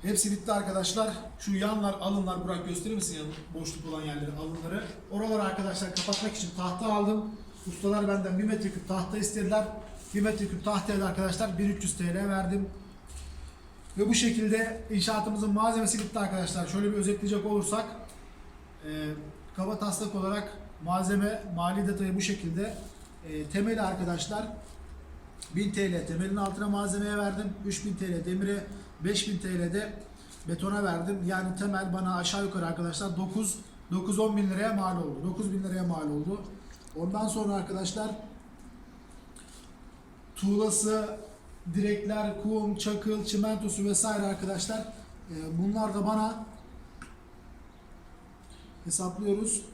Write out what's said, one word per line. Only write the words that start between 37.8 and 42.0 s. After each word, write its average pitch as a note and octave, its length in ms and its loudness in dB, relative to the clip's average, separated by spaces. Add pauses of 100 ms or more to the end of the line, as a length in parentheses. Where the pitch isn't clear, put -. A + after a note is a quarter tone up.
tuğlası, G#3+ 840 4 (560)
direkler, G#3 680 2